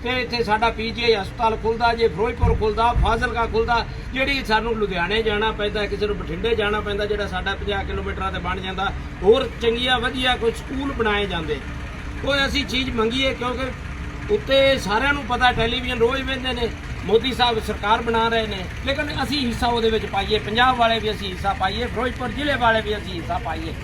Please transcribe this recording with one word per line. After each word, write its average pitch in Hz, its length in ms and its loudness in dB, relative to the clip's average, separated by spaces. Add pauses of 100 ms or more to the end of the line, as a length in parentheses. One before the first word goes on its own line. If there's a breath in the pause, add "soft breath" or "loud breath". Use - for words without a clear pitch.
ਤੇ 240 60 -4 (120)
ਇੱਥੇ 233 220 -2
ਸਾਡਾ 214 260 2
ਪੀਜੀਆਈ 226 440 0
ਹਸਪਤਾਲ 220 440 0
ਖੁੱਲਦਾ, 233 360 2
ਜੇ 226 140 2
ਫਿਰੋਜ਼ਪੁਰ 233 480 2
ਖੁੱਲਦਾ, 220 380 2
ਫਾਜ਼ਿਲਕਾ 226 520 2
ਖੁੱਲਦਾ, 226 400 0 (280 loud breath)
ਜਿਹੜੀ 269 320 0
ਸਾਨੂੰ 220 300 2
ਲੁਧਿਆਣੇ 196 480 0
ਜਾਣਾ 214 280 2
ਪੈਂਦਾ, 208 340 -2
ਕਿਸੇ 202 220 -2
ਨੂੰ 202 100 -2
ਬਠਿੰਡੇ 175 380 0
ਜਾਣਾ 208 260 0
ਪੈਂਦਾ, 208 240 -2
ਜਿਹੜਾ 202 220 -2
ਸਾਡਾ 185 280 -2
ਪੰਜਾਹ 196 280 -4
ਕਿਲੋਮੀਟਰਾਂ 190 480 -4
'ਤੇ 185 80 -4
ਬਣ 180 200 -4
ਜਾਂਦਾ, 190 340 -4 (300 loud breath)
ਹੋਰ 240 260 6 (120)
ਚੰਗੀਆਂ 240 380 2
ਵਧੀਆ 254 360 0
ਕੋਈ 226 160 0
ਸਕੂਲ 269 400 -4
ਬਣਾਏ 208 340 0
ਜਾਂਦੇ। 160 340 -4 (680)
ਕੋਈ 277 200 2
ਅਸੀਂ 269 200 0
ਚੀਜ਼ 254 240 -2
ਮੰਗੀਏ, 247 440 0
ਕਿਉਂਕਿ 247 300 -2 (680)
ਉੱਤੇ 269 440 4
ਸਾਰਿਆਂ 240 360 0
ਨੂੰ 285 100 -2
ਪਤਾ, 247 280 2
ਟੈਲੀਵਿਜ਼ਨ 240 480 0
ਰੋਜ਼ 262 240 2
ਵੇਖਦੇ 254 300 -4
ਨੇ, 233 160 -2 (360)
ਮੋਦੀ 226 280 2
ਸਾਹਿਬ 233 260 2
ਸਰਕਾਰ 208 420 0
ਬਣਾ 226 260 2
ਰਹੇ 226 200 2
ਨੇ, 190 180 -6 (200)
ਲੇਕਿਨ 294 380 -2
ਅਸੀਂ 269 240 0
ਹਿੱਸਾ 240 200 0
ਉਹਦੇ 233 220 2
ਵਿੱਚ 214 160 0
ਪਾਈਏ, 202 340 0
ਪੰਜਾਬ 240 380 4
ਵਾਲੇ 226 220 4
ਵੀ 214 120 -2
ਅਸੀਂ 196 180 -4
ਹਿੱਸਾ 190 240 -2
ਪਾਈਏ, 202 320 -2
ਫਿਰੋਜ਼ਪੁਰ 233 440 -4
ਜ਼ਿਲ੍ਹੇ 277 260 -2
ਵਾਲੇ 226 260 4
ਵੀ 208 160 -2
ਅਸੀਂ 185 160 -8
ਹਿੱਸਾ 170 320 -4
ਪਾਈਏ। 160 280 -6 (100)